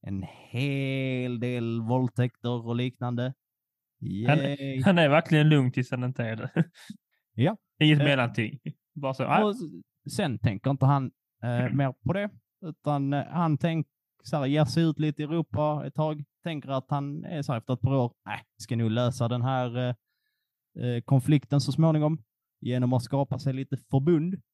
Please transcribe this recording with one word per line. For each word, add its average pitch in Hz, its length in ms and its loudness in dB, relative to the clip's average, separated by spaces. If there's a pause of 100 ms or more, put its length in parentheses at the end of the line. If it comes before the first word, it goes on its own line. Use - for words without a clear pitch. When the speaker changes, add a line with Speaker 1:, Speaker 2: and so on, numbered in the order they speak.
Speaker 1:
En 98 140 -6 (280)
hel 131 880 -2
del 117 420 -2
våldtäkter 123 840 -2
och 117 80 -2
liknande. 123 580 -4 (960)
Speaker 2:
Han, 147 120 4
Speaker 1:
Yay. 139 440 -4
Speaker 2:
han 185 140 6
är 156 120 6
verkligen 151 400 6
lugn 135 220 6
tills 123 200 -4
han 127 120 -4
inte 123 200 -4
är 110 120 -4
det. 127 340 -2 (640)
Speaker 1:
Ja. 165 240 2 (220)
Speaker 2:
Inget 151 200 6
Speaker 1:
Eh, 143 60 2
Speaker 2:
mellanting. 123 540 0 (340)
Bara 135 200 -6
så, 135 140 -4
nej. 180 160 4
Speaker 1:
och 208 80 2
s-, - 640 -12
sen 143 240 -2
tänker 113 320 -2
inte 139 140 0
han, 135 260 2 (320)
eh, 120 60 -4 (100)
Speaker 2:
Mm. 127 180 -2
Speaker 1:
mer 135 140 0
på - 220 -4
det. 202 160 -4 (320)
Utan, 147 520 -4
eh, 143 140 -2
han 160 300 0
tänk-, 165 300 -2 (360)
så - 140 -4
här, 139 80 0
ger 147 200 4
sig 160 180 0
ut 160 160 0
lite 151 220 -2
i 151 40 -4
Europa 151 600 -2
ett 139 80 -12
tag. 156 280 -2 (200)
Tänker 151 260 -8
att 131 200 -4
han 143 360 -4
är 165 160 -6
så 143 100 -6
här 117 80 -2
efter - 140 -4
ett - 80 -4
par 135 120 0
år, 123 200 2 (120)
"Nej, 104 180 -8 (140)
ska - 180 -6
nog 113 160 0
lösa 120 360 0
den 123 140 -2
här, 127 360 -2
eh, 123 180 -2 (920)
eh, 120 160 -2
konflikten 139 600 2
så 143 100 -2
småningom 156 520 2 (380)
genom 123 320 0
att 123 100 2
skapa 139 360 -2
sig 135 140 -2
lite 135 240 -6
förbund." 165 640 0 (120)